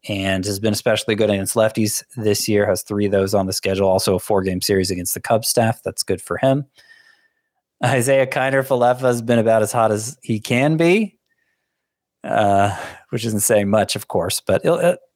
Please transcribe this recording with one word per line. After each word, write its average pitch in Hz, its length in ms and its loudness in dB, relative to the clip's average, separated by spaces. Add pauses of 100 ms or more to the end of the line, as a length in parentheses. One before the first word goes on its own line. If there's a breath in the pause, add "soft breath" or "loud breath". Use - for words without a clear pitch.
and 98 380 -4
has 101 140 -6
been 107 120 0
especially 107 440 -2
good 104 160 0
against 98 240 -2
lefties 110 480 0 (120)
this 107 320 -2
year, 104 200 2
has 92 160 0
three 104 220 -2
of 98 60 0
those 98 220 0
on 95 140 0
the 95 60 -4
schedule. 95 340 -2
Also 95 260 2
a 90 60 0
four-game 95 420 -2
series 95 300 0
against 87 240 -6
the - 40 -10
Cubs 117 280 -2
staff. 113 340 0
That's - 220 -8
good 92 180 -4
for - 160 -6
him. 135 300 0 (1120 soft breath)
Isiah 131 460 2
Kiner 135 340 0
Falefa 123 400 2
has 123 200 0
been 117 180 2
about 113 220 4
as 107 100 0
hot 113 200 2
as 110 300 -4
he 110 180 -4
can 135 360 0
be, 180 420 2 (1080)
uh, 101 500 2 (340 loud breath)
which 120 140 -6
isn't 110 160 -2
saying 101 300 2
much, 104 260 2
of - 140 -10
course, 92 320 -2
but - 240 0
it 170 340 2 (160)